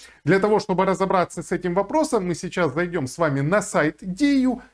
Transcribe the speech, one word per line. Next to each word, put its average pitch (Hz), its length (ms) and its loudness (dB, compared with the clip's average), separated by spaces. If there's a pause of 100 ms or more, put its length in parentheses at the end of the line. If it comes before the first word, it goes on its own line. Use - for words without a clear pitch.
(240)
Для 180 160 4
того, 208 200 4
чтобы 185 260 0
разобраться 185 560 0
с - 100 -10
этим 175 220 -2
вопросом, 202 540 0
мы 170 80 -2
сейчас 165 400 -2
зайдем 170 320 -2
с - 100 -10
вами 147 240 0
на 185 220 0
сайт 160 380 0
дию 254 600 0 (120)